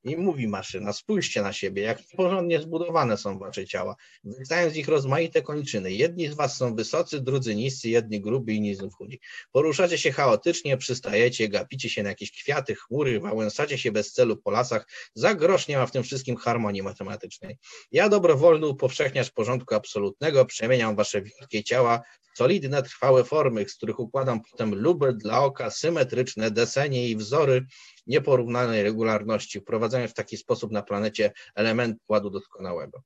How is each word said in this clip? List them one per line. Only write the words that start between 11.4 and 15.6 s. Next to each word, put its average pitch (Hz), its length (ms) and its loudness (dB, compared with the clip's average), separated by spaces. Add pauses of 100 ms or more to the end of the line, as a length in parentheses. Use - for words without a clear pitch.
gapicie 110 400 -4
się 107 140 -4
na 101 60 -2
jakieś 95 220 -10
kwiaty, 139 440 -4
chmury, 127 440 -2
wałęsacie 110 580 -2
się 110 140 -2
bez 104 200 -2
celu 117 260 4
po - 140 -4
lasach. 117 360 0 (260)
Za 175 220 2
grosz 175 320 2